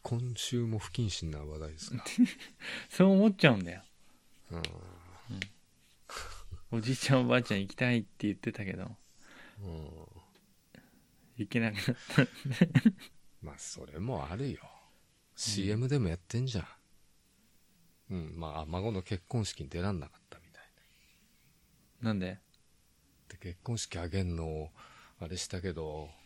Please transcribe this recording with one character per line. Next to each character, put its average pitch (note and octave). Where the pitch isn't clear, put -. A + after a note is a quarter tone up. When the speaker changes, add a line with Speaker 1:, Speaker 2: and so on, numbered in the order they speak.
Speaker 1:
今 B2
週 A#2+
も A2
不 -
謹 A2+
慎 E2+
な D2+
話 D2+
題 D#2
で D#2
す -
か。 B2
Speaker 2:
<laughs> -
そ -
う F#3+
思 G3
っ G3
ち E3+
ゃ C3+
う A2
ん F#2+
だ E2+
よ。 F2+
Speaker 1:
う F2
ん。 -
Speaker 2:
う E2
ん。 -
お A#2
じ A#2+
い B2+
ち -
ゃ C3
ん B2+
お B2
ば A#2+
あ B2
ち A2+
ゃ G2+
ん G2
行 F#2+
き -
た B2
い A#2+
っ -
て -
言 G#2
っ -
て -
た G#2
け F#2+
ど。 F#2
Speaker 1:
う G2+
ん。 D#2
Speaker 2:
行 G#2+
け B2
な A2+
く G#2
な G2+
っ -
た。 C3+
<laughs> -
Speaker 1:
ま D2
あ、 -
そ -
れ D2
も A#2
あ E2
る B2+
よ。 D#2
Speaker 2:
う -
ん。 -
Speaker 1:
シ G2+
ー G#2
エ -
ム B2
で C#3
も G#2+
や D#2+
っ -
て -
ん C3
じ A#2+
ゃ F2
ん。 -
う F#2+
ん。 D#2+
ま D#2
あ、 D#2
孫 F#2
の F#2+
結 F#2+
婚 A2+
式 -
に C#2
出 E2
ら G2
ん F#2
な C#2
か -
っ -
た -
み -
た -
い -
な。 A#2
Speaker 2:
な A2
ん G2+
で？ F#2
Speaker 1:
で、 -
結 F2
婚 A#2
式 -
あ F2
げ F#2+
ん F2
の E2
を、 D#2
あ F2
れ F2
し -
た F2+
け F#2
ど、 D#2